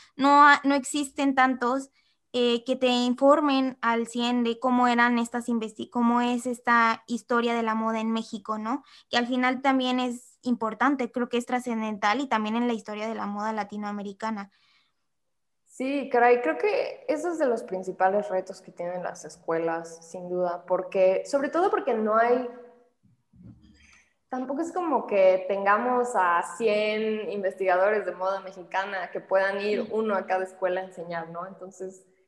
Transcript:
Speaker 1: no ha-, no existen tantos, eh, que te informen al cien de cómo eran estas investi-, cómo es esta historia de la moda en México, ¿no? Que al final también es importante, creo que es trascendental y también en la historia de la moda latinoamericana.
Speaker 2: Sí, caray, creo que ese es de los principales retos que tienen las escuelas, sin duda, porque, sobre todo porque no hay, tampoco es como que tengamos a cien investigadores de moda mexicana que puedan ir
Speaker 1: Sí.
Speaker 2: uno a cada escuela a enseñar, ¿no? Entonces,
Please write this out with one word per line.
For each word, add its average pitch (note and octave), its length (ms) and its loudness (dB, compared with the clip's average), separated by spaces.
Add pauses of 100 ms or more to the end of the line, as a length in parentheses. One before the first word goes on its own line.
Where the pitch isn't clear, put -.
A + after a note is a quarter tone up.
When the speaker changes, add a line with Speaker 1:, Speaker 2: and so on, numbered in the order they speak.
(160)
Speaker 1:
no C#4+ 320 8
ha-, C#4+ 160 6
no C#4 120 2
existen C#4 580 -2
tantos, C4 560 0 (440)
eh, A#3+ 320 2
que C4 100 0
te C4 120 2
informen C4 920 2
al A#3 240 0
cien A#3+ 380 -2
de A#3 160 -2
cómo B3 280 2
eran A#3+ 300 4
estas A#3 300 -4
investi-, A3+ 420 -4
cómo A#3+ 320 2
es A#3+ 240 -2
esta A#3 640 0
historia A#3 480 -2
de A#3 80 -2
la A3 100 -2
moda A3 260 -2
en A3 120 -2
México, A3 480 -6
¿no? A#3 240 -6 (260)
Que A#3+ 80 -2
al A#3+ 80 0
final B3+ 360 0
también B3+ 380 2
es B3 440 -6
importante, A#3+ 680 0
creo B3 180 -4
que A#3+ 80 -2
es A#3+ 100 -4
trascendental A3 720 -2
y C#4+ 80 -4
también G#3+ 280 0
en A#3+ 120 0
la A#3+ 60 0
historia G#3+ 340 -8
de A3+ 80 -6
la G#3+ 100 -6
moda G#3 280 -4
latinoamericana. G#3 1000 -8 (1120)
Speaker 2:
Sí, C4+ 460 -4
caray, A#3+ 300 6
creo D#4 160 -2
que - 500 -2
ese D4+ 220 -2
es E4 100 -4
de D#4 60 0
los A3+ 180 0
principales F#3+ 680 -2
retos F#3 320 -6
que - 100 -20
tienen F3+ 320 -10
las F3+ 220 -10
escuelas, E3 840 -6
sin F3+ 180 -12
duda, F3+ 400 -4
porque, F#3 580 2
sobre C#4+ 240 0
todo E4+ 220 2
porque G4 220 0
no A3 240 0
hay, A#3+ 320 2 (1800)
tampoco B3+ 340 -6
es E4+ 100 -6
como E4 360 -2
que F#3+ 400 4
tengamos A#3+ 680 2
a F3+ 280 4 (140)
cien G#3+ 760 0
investigadores F#3+ 720 2
de F3+ 60 -4
moda F#3 300 -4
mexicana F#3 680 -6
que F3+ 100 -8
puedan G3 400 0
ir G#3+ 240 -2
Speaker 1:
Sí. - 80 -10
Speaker 2:
uno G#3+ 220 0
a F#3+ 100 -2
cada F#3+ 180 -2
escuela F#3 380 -2
a F#3 40 -8
enseñar, E3+ 440 -10
¿no? E3+ 180 -10
Entonces, F#3+ 560 -16 (240)